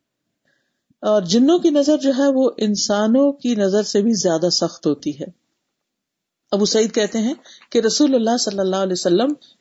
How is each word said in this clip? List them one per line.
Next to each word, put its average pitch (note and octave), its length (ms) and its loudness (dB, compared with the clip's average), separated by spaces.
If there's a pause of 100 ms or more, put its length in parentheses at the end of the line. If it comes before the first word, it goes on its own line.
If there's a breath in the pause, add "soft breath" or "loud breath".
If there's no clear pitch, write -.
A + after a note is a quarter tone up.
(1000)
اور G#3+ 220 0
جنوں A#3+ 360 2
کی F4 120 2
نظر D4 260 2
جو C4+ 220 0
ہے C#4 100 2
وہ C4 280 2
انسانوں G#3+ 760 0
کی B3 220 -4
نظر G3+ 280 0
سے G3+ 200 -2
بھی A3+ 100 0
زیادہ F3 380 0
سخت - 360 -4
ہوتی D3 240 -4
ہے۔ - 340 -14 (1080)
ابو G3+ 140 0
سعید A3 300 0
کہتے G#3+ 240 -2
ہیں A3+ 160 -2 (360 loud breath)
کہ - 80 -2
رسول A#3 360 2
اللہ A#3 260 0
صلی G3 180 -4
اللہ F#3+ 180 -2
علیہ F#3+ 160 -2
وسلم F#3 400 0 (280 soft breath)